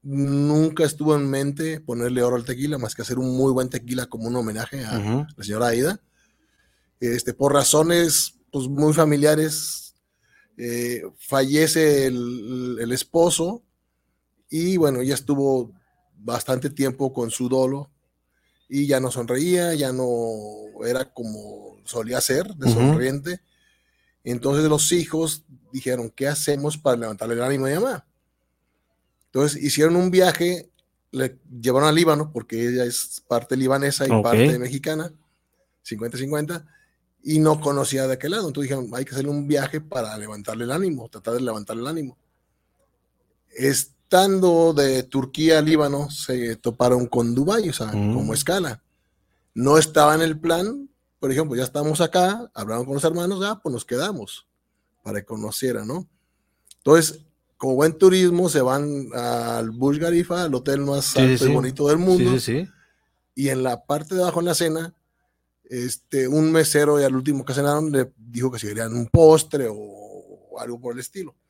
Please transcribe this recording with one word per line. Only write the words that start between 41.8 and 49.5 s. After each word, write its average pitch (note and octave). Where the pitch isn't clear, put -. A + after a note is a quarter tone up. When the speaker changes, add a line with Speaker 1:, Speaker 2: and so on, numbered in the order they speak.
Speaker 1:
el C3+
ánimo". D3+
Estando E3+
de C3+
Turquía D3
a D3+
Líbano, D3
se A#2+
toparon B2
con A#2+
Dubái, F3+
o -
sea, -
Speaker 2:
Mm. G#2+
Speaker 1:
como A2+
escala. E3+